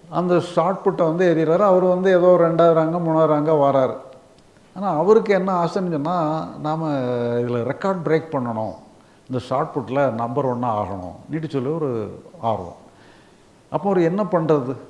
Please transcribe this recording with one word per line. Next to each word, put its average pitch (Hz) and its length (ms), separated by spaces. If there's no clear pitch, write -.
அந்த 175 300
ஷாட் 180 440
புட்டை 180 200
வந்து 170 300
எறிகிறாரு. 160 240
அவர் 190 240
வந்து 185 280
ஏதோ 180 300
ரெண்டாவது 165 380
ரேங்கோ, 160 280
மூணாவது 160 260
ரேங்கோ 151 280
வராரு. 135 360
ஆனா 185 220
அவருக்கு 202 380
என்ன 185 300
ஆசைன்னு 170 260
சொன்னா, 160 580
நாம 156 300
இதுல 120 360
ரெக்கார்ட் 190 320
பிரேக் 151 280
பண்ணணும், 113 400
இந்த 127 120
ஷாட் 147 360
புட்ல 131 380
நம்பர் 120 320
ஒன் 123 200
ஆகணும் 98 500
நீட்டு 156 180
சொல்லி 131 200
ஒரு 123 520
ஆர்வம். 95 360
அப்போ - 180
அவர் 185 140
என்ன 185 220
பண்றது? 151 520